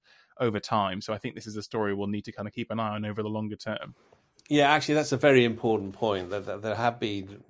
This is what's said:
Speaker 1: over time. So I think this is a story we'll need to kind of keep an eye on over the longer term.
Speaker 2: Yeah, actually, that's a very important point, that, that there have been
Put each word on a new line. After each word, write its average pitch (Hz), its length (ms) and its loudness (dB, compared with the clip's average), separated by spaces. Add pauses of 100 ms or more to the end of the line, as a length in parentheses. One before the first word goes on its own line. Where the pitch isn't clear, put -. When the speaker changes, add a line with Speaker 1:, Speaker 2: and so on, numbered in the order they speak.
(380)
Speaker 1:
over 110 220 0
time. 98 400 -2
So 107 120 -6
I 107 60 -4
think 120 160 -10
this - 120 -14
is 107 100 -10
a 107 60 -8
story 107 300 -2
we'll 101 140 -4
need 101 200 -4
to 101 60 -12
kind 104 140 -8
of 104 80 -12
keep 117 160 -6
an 113 80 -4
eye 107 160 -2
on 107 100 -4
over 104 180 -4
the 107 60 -4
longer 107 280 -6
term. - 380 -10 (540)
Speaker 2:
Yeah, 147 220 6
actually, 151 240 4
that's 151 160 2
a 135 60 2
very 131 280 8
important 107 500 0
point, 98 360 0
that, 98 160 -6
that 101 160 -8
there 107 140 -2
have 120 240 0
been 101 500 -6